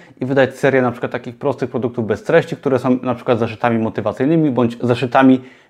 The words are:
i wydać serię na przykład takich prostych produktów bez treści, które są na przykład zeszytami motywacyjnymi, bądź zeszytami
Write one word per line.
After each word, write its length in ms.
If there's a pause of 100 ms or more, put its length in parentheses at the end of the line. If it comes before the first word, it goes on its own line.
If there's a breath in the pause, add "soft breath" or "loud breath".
(200 loud breath)
i 60
wydać 300
serię 260
na 80
przykład 220
takich 260
prostych 320
produktów 360
bez 160
treści, 340
które 220
są 240
na 120
przykład 240
zeszytami 400
motywacyjnymi, 720
bądź 320
zeszytami 580 (300 loud breath)